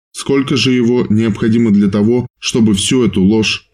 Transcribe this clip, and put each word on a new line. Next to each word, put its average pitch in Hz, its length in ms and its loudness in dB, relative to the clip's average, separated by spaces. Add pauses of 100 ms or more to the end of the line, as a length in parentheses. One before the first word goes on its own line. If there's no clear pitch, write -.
(120)
Сколько 139 440 -2
же 131 140 0
его 123 380 0
необходимо 113 640 0
для 101 160 2
того, 113 400 0 (100)
чтобы 110 360 0
всю 127 300 0
эту 95 180 0
ложь 104 520 0